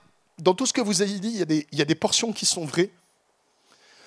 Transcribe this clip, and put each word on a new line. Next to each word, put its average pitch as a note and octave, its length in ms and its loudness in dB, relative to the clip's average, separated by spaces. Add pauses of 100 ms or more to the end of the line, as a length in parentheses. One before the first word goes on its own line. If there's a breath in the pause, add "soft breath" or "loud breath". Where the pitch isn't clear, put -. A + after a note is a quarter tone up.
(380)
dans F3+ 160 4
tout B3+ 120 -2
ce - 60 0
que - 80 0
vous G3+ 220 2
avez G3+ 160 -2
dit, G3 100 -6
il A#3 100 -4
y F3+ 40 0
a E3 40 -4
des, D#3 260 0
il C#3 60 -4
y D3+ 40 4
a - 20 -2
des D#3 100 2
portions G#3 380 0
qui - 140 -4
sont E3+ 180 -2
vraies. D#3+ 260 0 (1160 soft breath)